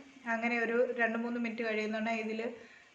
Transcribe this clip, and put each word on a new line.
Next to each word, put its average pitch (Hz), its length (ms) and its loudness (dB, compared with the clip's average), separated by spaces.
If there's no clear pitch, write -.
അങ്ങനെ 233 320 2
ഒരു 240 400 4
രണ്ട് 226 180 2
മൂന്ന് 240 220 -2
മിനിറ്റ് 233 240 -2
കഴിയുന്നുണ്ടെങ്കിൽ 220 640 0
ഇതിൽ 220 280 -2